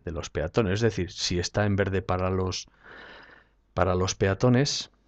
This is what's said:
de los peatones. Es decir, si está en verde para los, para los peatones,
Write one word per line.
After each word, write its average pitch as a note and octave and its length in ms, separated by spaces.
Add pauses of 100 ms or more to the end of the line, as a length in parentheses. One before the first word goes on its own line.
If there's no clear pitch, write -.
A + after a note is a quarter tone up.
de E2+ 80
los - 180
peatones. F2+ 440
Es G#2 60
decir, G#2 300
si - 280
está G#2 260
en G#2 120
verde F#2+ 260
para F#2 260
los, F#2 400 (1040)
para F2+ 220
los F#2 200
peatones, B2 760 (180)